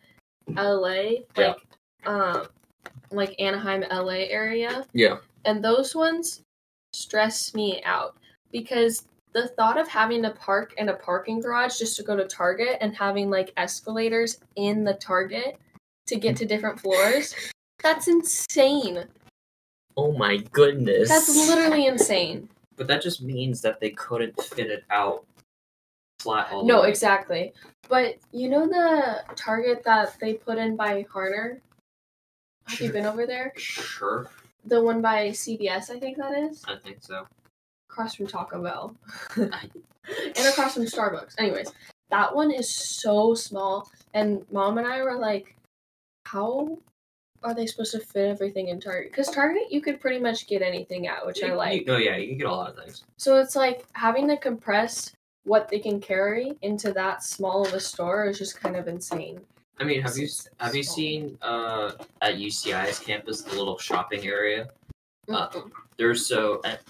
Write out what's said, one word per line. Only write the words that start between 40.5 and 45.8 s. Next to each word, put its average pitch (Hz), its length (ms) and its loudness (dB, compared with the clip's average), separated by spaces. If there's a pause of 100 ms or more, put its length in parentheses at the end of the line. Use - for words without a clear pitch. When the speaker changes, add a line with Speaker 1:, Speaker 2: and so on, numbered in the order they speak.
Speaker 1:
from 240 100 -2
Starbucks. 208 540 -4
Anyways, 196 340 -2 (380)
that 202 240 2
one 302 180 4
is 262 200 -2
so 214 640 2
small, 196 560 -4 (240)
and 208 380 0
Mom 202 260 2
and 240 80 -2
I 262 160 -4
were 254 160 -2
like, 214 380 -4 (680)